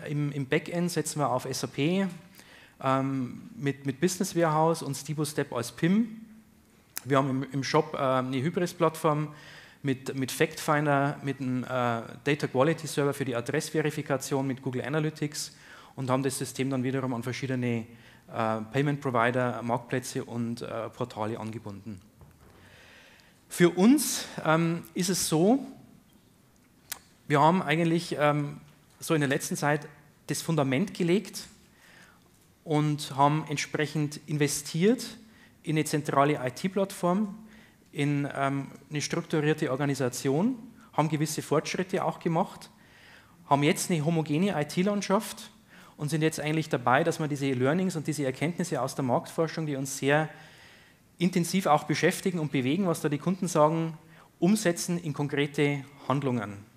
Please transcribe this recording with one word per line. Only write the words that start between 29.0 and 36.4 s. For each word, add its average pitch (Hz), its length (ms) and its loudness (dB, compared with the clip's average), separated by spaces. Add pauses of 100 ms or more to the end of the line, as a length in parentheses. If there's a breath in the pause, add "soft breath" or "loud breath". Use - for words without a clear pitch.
so - 140 0
in 160 60 2
der 143 80 2
letzten 147 280 -2
Zeit 147 320 0 (400)
das - 140 -4
Fundament 147 520 0
gelegt 185 540 -2 (1120 loud breath)
und 151 540 0
haben 147 320 4
entsprechend 147 800 -2
investiert 160 920 0 (460 loud breath)
in 156 120 0
eine 151 80 2
zentrale 147 500 2
I-T-Plattform, 190 1000 -2 (560 loud breath)